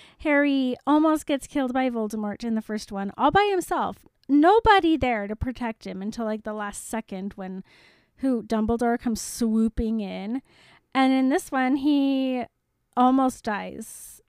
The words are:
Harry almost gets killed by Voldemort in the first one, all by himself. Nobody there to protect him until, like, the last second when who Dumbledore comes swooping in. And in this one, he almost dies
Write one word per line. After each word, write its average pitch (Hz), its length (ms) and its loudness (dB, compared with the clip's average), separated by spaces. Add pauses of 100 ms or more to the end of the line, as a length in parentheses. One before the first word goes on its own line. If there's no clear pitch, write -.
(200)
Harry 285 560 2 (100)
almost 302 400 4
gets 277 220 -4
killed 262 260 -2
by 262 160 0
Voldemort 214 540 -4
in 226 120 -2
the 220 60 -2
first 214 300 -8
one, 196 260 -6
all 277 140 2
by 403 180 4
himself. 349 560 -2 (220)
Nobody 339 680 6
there 233 300 -2
to 214 80 -8
protect 240 520 -6
him 190 140 -10
until, 220 240 -6
like, 214 180 -6
the 214 100 -8
last 208 360 -10
second 202 440 -8
when 190 300 -10 (540)
who 254 260 0
Dumbledore 233 560 0
comes 226 220 -4
swooping 220 800 -2
in. 196 400 -8 (520)
And 262 200 4
in 262 160 2
this 339 220 -2
one, 262 260 0
he 269 680 0 (540)
almost 254 460 4
dies - 840 -10